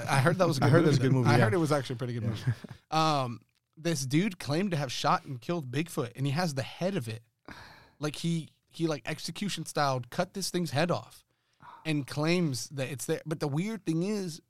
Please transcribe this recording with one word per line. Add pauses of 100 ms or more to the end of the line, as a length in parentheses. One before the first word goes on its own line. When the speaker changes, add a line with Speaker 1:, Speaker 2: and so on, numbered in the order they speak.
(160)
Speaker 1:
I
heard
that
was
a
Speaker 2:
<laughs>
I
Speaker 1:
good
Speaker 2:
heard
Speaker 1:
movie,
Speaker 2:
that
was
a
good
Speaker 1:
though.
Speaker 2:
movie,
Speaker 1:
I
Speaker 2:
yeah.
Speaker 1:
heard
it
was
actually
a
pretty
good
Speaker 2:
Yeah.
Speaker 1:
movie. (380)
Um, (360)
this
dude
claimed
to
have
shot
and
killed
Bigfoot,
and
he
has
the
head
of
it. (760)
Like,
he, (220)
he,
like,
execution
style (100)
cut
this
thing's
head
off (600)
and
claims
that
it's
there.
But
the
weird
thing
is,